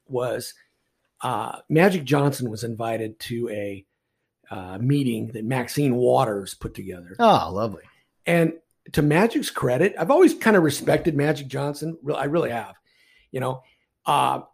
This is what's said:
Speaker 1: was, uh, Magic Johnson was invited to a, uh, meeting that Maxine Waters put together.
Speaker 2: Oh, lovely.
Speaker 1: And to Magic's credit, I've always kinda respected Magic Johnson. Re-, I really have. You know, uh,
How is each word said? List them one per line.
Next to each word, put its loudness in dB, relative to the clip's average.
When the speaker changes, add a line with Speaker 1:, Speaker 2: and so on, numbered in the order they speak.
Speaker 1:
was, -4
uh, -4
Magic 4
Johnson 0
was -8
invited -6
to -6
a, -10
uh, -12
meeting -2
that -10
Maxine -2
Waters 2
put -10
together. -14
Speaker 2:
Oh, 6
lovely. -4
Speaker 1:
And 2
to 2
Magic's 2
credit, 0
I've -4
always 8
kinda 4
respected 0
Magic -2
Johnson. -6
Re-, -6
I -4
really -2
have. -8
You -4
know, -6
uh, 0